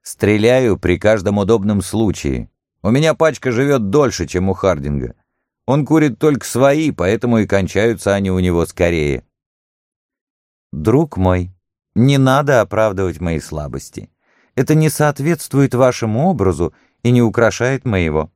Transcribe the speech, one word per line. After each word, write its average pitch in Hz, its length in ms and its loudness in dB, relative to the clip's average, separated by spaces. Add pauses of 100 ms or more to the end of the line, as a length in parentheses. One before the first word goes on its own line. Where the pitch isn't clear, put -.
Стреляю 107 760 2
при 90 200 0
каждом 101 380 0
удобном 104 460 0
случае. 76 680 -4 (300)
У 104 100 -2
меня 151 220 2
пачка 139 400 0
живет 127 380 0
дольше, 117 360 0
чем 92 220 -2
у 92 60 -2
Хардинга. 71 600 -4 (500)
Он 139 200 0
курит 151 340 2
только 151 260 0
свои, 143 460 0
поэтому 113 480 0
и 104 80 2
кончаются 98 680 0
они 98 160 -2
у 92 100 0
него 85 260 0
скорее». 78 580 -2 (1500)
«Друг 117 440 0
мой, 92 380 0 (400)
не 135 220 4
надо 135 460 2
оправдывать 95 580 -2
мои 85 180 -2
слабости. 71 720 -12 (440)
Это 139 200 0
не 156 140 4
соответствует 143 880 -2
вашему 123 520 0
образу 92 460 0 (300)
и 117 80 2
не 123 100 4
украшает 117 640 0
моего». 80 520 -2